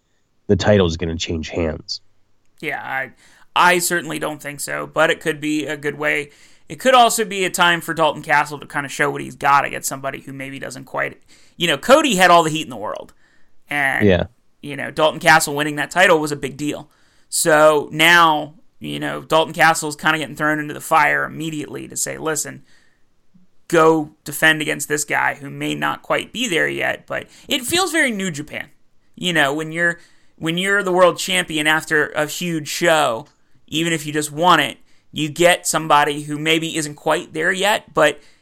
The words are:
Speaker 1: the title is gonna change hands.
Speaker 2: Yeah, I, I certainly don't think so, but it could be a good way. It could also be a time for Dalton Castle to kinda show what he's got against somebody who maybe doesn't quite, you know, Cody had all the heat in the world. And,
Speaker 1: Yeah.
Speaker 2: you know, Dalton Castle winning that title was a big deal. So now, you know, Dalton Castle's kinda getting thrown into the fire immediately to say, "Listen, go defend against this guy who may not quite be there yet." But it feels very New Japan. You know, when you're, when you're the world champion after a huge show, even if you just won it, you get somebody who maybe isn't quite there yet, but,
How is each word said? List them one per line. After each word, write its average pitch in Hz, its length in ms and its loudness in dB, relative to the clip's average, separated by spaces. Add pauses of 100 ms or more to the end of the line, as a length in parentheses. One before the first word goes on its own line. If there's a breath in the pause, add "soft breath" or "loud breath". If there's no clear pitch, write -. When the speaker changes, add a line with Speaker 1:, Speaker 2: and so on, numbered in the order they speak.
(480)
Speaker 1:
the 101 80 4
title 98 320 4
is 82 100 -2
gonna 82 200 -6
change 82 320 -6
hands. 78 520 -6 (580)
Speaker 2:
Yeah, 143 240 -8
I, 131 280 -8 (440 soft breath)
I 175 240 4
certainly 160 400 -4
don't 151 220 -8
think 143 180 -12
so, 147 280 -8
but 156 220 2
it 160 120 -2
could 151 180 -4
be 151 260 -4
a 151 120 -8
good 143 200 -8
way. 151 340 -4 (380 soft breath)
It 151 100 -12
could 262 140 2
also 233 320 4
be 190 200 -4
a 180 40 0
time 170 320 2
for 165 120 -8
Dalton 151 300 0
Castle 147 360 0
to - 80 -16
kinda 139 220 -6
show 147 200 -2
what 143 120 -6
he's 135 140 -12
got 139 280 4
against 131 240 -6
somebody 135 340 -8
who 135 120 -16
maybe 135 260 -12
doesn't 135 260 -12
quite, 139 360 -8 (340 soft breath)
you 170 120 -2
know, 151 100 2
Cody 277 380 4
had 180 160 6
all 170 120 8
the 156 60 0
heat 156 140 -4
in - 60 -12
the 127 80 -14
world. - 360 -10 (560)
And, 143 360 0
Speaker 1:
Yeah. 87 200 4 (360)
Speaker 2:
you 143 140 -12
know, 123 160 -8
Dalton 156 300 0
Castle 160 340 4
winning 147 220 -2
that 143 140 -4
title 175 280 4
was 151 140 -4
a - 40 -4
big 139 200 -10
deal. 139 320 -8 (440)
So 151 600 6
now, 156 640 4 (240)
you 147 200 -10
know, 147 220 -8
Dalton 156 320 0
Castle's 160 420 2
kinda 160 240 0
getting 147 160 -8
thrown 151 240 0
into 147 140 -8
the 135 80 -12
fire 147 420 2
immediately 139 640 -10
to - 80 -16
say, 135 220 -6
"Listen, 143 460 -6 (1080)
go 160 460 4 (100)
defend 156 360 0
against 151 280 -6
this 147 160 -2
guy 131 300 -2
who 139 140 -16
may 143 240 -6
not 147 280 -4
quite - 320 -6
be 233 160 -6
there 151 180 -2
yet." 131 400 -6
But 131 200 -10 (200 soft breath)
it 254 180 -4
feels 339 280 -2
very 294 180 0
New 190 200 -4
Japan. 135 380 -12 (460)
You 180 160 -4
know, 147 220 2
when 156 180 -6
you're, 170 280 -2 (380 soft breath)
when 165 200 -4
you're 202 260 0
the 185 80 -2
world 175 260 4
champion 165 500 -2
after 156 420 0
a 151 160 -2
huge 160 420 -6
show, 147 600 0 (400)
even 165 260 -2
if 151 120 -6
you 151 60 -8
just 147 220 -4
won 165 260 4
it, 131 180 -4 (360)
you 147 160 -4
get 170 360 2
somebody 151 580 2
who 147 140 -8
maybe 160 380 -2
isn't 147 200 -6
quite - 360 -2
there 160 220 -4
yet, 190 400 -2
but, 151 260 2 (220 soft breath)